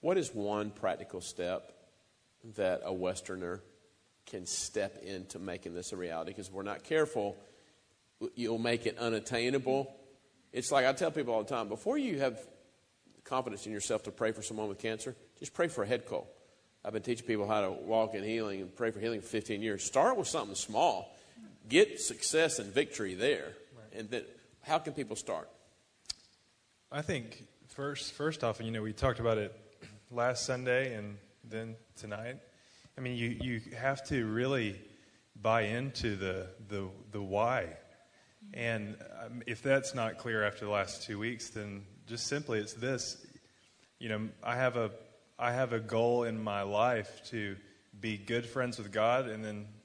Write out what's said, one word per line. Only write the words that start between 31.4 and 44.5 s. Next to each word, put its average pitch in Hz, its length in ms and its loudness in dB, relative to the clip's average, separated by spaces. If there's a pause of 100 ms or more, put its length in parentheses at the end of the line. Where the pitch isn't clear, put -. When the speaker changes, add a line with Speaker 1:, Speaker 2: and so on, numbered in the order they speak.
Speaker 2:
then 113 320 -6 (200)
tonight. 113 400 -6 (600)
I - 20 -8
mean, 123 160 0
you, 117 120 2
you 120 320 0 (160)
have 135 320 0
to 127 180 2
really 113 520 2 (600)
buy 110 220 6
into 117 540 0
the, 92 320 -2 (200)
the, 98 220 -4 (220)
the 104 100 -4
why. 101 540 2 (760)
And, 110 460 -2 (260)
um, 117 220 -10
if 113 160 -4
that's 135 320 4
not 113 240 0
clear 113 260 0
after 104 200 0
the 104 60 -2
last 98 340 0
two 104 140 -4
weeks, 113 320 -4
then 101 360 -8 (220)
just 117 180 -4
simply 143 320 0
it's 104 160 -4
this. 123 500 -4 (760)
You 113 80 -6
know, 107 200 0 (140)
I 120 140 0